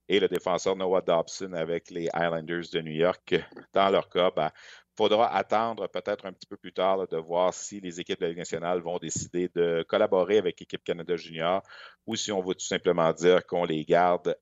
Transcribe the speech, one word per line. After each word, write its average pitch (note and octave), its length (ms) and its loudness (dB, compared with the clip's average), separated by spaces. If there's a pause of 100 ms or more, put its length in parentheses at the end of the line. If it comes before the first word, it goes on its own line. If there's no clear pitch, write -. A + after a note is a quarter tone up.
et G2 120 4
le - 80 2
défenseur F2+ 480 0
Noah F#2 240 2
Dobson F2 540 0
avec E2 360 -4
les E2+ 240 -6
Islanders E2+ 580 -2
de E2+ 80 -2
New D#2+ 120 -10
York. F2 420 0 (380)
Dans G2 160 4
leur F#2 200 2
cas, F#2 260 2
ben, D#2 160 -2 (460)
faudra G#2+ 380 2
attendre G#2 540 -2
peut-être G2 380 -6
un F#2 60 -12
petit - 140 -20
peu G2+ 100 -14
plus - 160 -16
tard, F#2+ 260 2
là, F#2 120 -4
de E2 60 -4
voir E2+ 360 0
si - 280 -12
les F2 200 -10
équipes F#2 200 -6
de F2+ 60 -2
la - 40 -2
Ligue E2+ 80 -10
nationale E2+ 420 -4
vont E2+ 180 -6
décider F2 560 -4
de E2+ 340 0
collaborer G2+ 500 4
avec F2+ 220 -2
l'équipe - 240 -12
Canada E2+ 320 -4
Junior E2 460 -2 (440)
ou A2 100 -6
si - 160 -6
on F#2+ 100 -2
va F#2 120 -2
tout - 120 -10
simplement F2 460 2
dire F2 340 4
qu'on F2 180 -2
les D#2 200 -2
garde F2 580 2